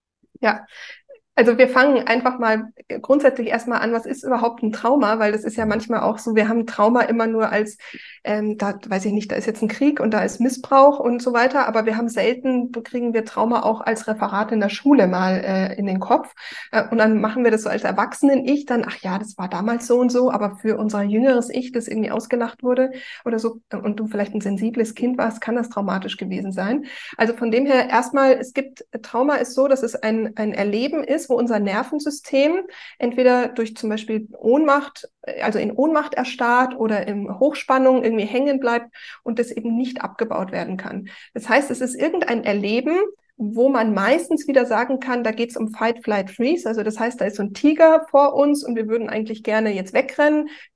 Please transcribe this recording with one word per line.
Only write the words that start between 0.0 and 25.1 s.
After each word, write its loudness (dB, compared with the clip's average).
Ja. 0
Also 6
wir 6
fangen 4
einfach 0
mal 0
grundsätzlich 2
erstmal -2
an, -2
was -4
ist -8
überhaupt -2
ein 0
Trauma? 2
Weil 2
das -4
ist -8
ja -2
manchmal -2
auch 0
so, -4
wir 4
haben 0
Trauma 4
immer 0
nur 0
als, -2
ähm, -2
da -4
weiß -4
ich 0
nicht, -2
da -2
ist -4
jetzt -4
ein 0
Krieg 2
und 0
da 0
ist -4
Missbrauch 4
und 0
so 0
weiter, 4
aber 0
wir 0
haben -2
selten, 0
kriegen -4
wir 0
Trauma 0
auch 0
als -4
Referat -2
in 2
der 2
Schule 4
mal, 0
äh, -2
in -4
den -2
Kopf. 0
Äh, 0
und 0
dann 4
machen 0
wir 4
das 2
so -4
als -2
Erwachsenen-Ich, 0
dann, 0
„Ach -10
ja, -4
das -12
war -8
damals -4
so 4
und 2
so“, 2
aber -2
für 0
unser -2
jüngeres 2
Ich, -6
das -4
irgendwie -4
ausgelacht -4
wurde 0
oder -2
so, -4
äh, -8
und -4
du -4
vielleicht -4
ein -4
sensibles -2
Kind -2